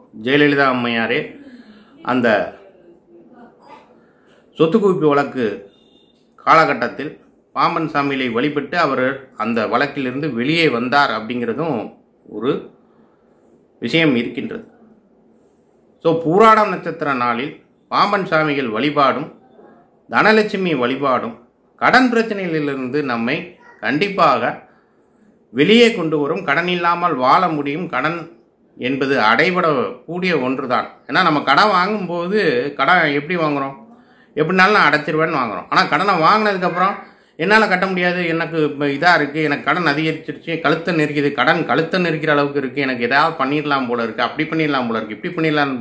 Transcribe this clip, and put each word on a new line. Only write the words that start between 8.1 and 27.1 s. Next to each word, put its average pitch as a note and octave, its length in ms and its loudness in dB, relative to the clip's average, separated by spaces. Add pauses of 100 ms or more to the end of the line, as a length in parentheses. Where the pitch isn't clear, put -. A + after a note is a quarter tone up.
வழிபட்டு C#3+ 420 -4
அவர் C3 280 0 (360)
அந்த A2+ 240 -2
வழக்கிலிருந்து C3+ 640 -4 (100)
வெளியே D#3 300 0
வந்தார் B2+ 480 0
அப்படிங்கிறதும் A#2+ 640 -4 (480)
ஒரு A2+ 260 -4 (1300)
விஷயம் D3+ 340 2
இருக்கின்றது. - 480 -6 (1400)
So, D#3+ 40 0 (140)
பூராடம் G#3 520 4
நட்சத்திர D3+ 480 -6
நாளில் B2 300 -2 (380)
பாம்பன் F#3+ 400 0
சாமிகள் C#3+ 460 0
வழிபாடும் C#3 520 0 (800)
தனலட்சுமி F#3+ 640 2
வழிபாடும் B2 580 -2 (460)
கடன் A3+ 300 4
பிரச்சனைகளிலிருந்து D#3 920 -2
நம்மை B2 320 -2 (460)
கண்டிப்பாக D3 680 2 (1040)
வெளியே G#3+ 360 6
கொண்டு D#3+ 300 -2
வரும். D#3+ 280 -4
கடன் E3+ 280 0
இல்லாமல் F3 480 0